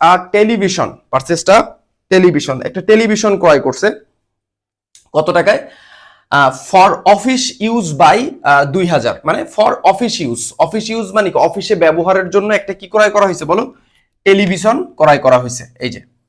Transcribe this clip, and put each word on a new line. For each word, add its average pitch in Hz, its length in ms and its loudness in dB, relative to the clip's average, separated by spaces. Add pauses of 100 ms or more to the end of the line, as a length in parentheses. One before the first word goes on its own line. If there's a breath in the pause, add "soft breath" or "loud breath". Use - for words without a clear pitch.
a 175 180 4 (140)
television, 196 560 0 (240)
purchased 165 400 -4
a 226 100 6 (480)
television, 151 560 0
একটা - 140 -10
টেলিভিশন 214 580 0
ক্রয় 160 220 4
করছে। 139 300 -2 (1200)
কত 151 180 -2
টাকায়? 175 380 0 (640 loud breath)
আহ, 139 440 0
for 190 160 6 (240)
office 240 320 -2 (260)
use 208 260 -4
by, 170 200 6 (240)
আহ, 143 220 2
দুই 175 220 -2
হাজার, 120 280 -2 (100)
মানে 214 200 -4 (120)
for 220 140 2 (220)
office - 240 -2 (120)
use, - 300 -10
অফিস 208 320 -4
ইউজ 220 220 -6
মানে 202 180 0
কি? - 80 -2
অফিসে 196 360 -2
ব্যবহারের 170 560 0
জন্য 202 240 0
একটা 196 180 -4
কি 185 140 -16
ক্রয় 214 240 2
করা 208 160 0
হয়েছে 165 180 -4
বলো? 208 300 -2 (500 soft breath)
টেলিভিশন 196 600 0
ক্রয় 151 340 2
করা 127 200 4
হয়েছে। 123 260 -8 (160)
এই 127 100 -6
যে - 240 -20 (140)